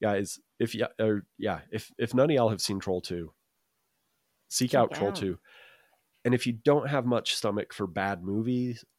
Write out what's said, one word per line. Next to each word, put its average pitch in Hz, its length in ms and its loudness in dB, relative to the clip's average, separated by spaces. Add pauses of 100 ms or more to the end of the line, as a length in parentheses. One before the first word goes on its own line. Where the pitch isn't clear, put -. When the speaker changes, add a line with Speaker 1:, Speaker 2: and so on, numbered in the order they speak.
Speaker 1:
guys, 101 380 -2 (200)
if 117 160 -2
y-, 110 140 -2 (100)
or, 107 280 2 (100)
yeah, 95 240 -2 (100)
if, - 280 -10
if 117 160 -2
none 135 160 4
of 156 40 2
y'all 117 140 6
have 104 140 -2
seen 98 180 -2
Troll 92 220 -2
Two, 85 320 -8 (1120)
seek 127 220 -2
Speaker 2:
Check 139 80 4
Speaker 1:
out 113 140 4
Speaker 2:
it - 20 -10
Speaker 1:
Troll 101 160 0
Speaker 2:
out. 98 60 -4
Speaker 1:
Two. 92 220 -4 (840)
And 123 100 2
if 120 120 2
you 120 80 0
don't 139 340 4
have 139 160 0
much 120 300 0
stomach 104 400 -2
for 101 120 -4
bad 95 360 -2
movies, 117 640 -2 (120)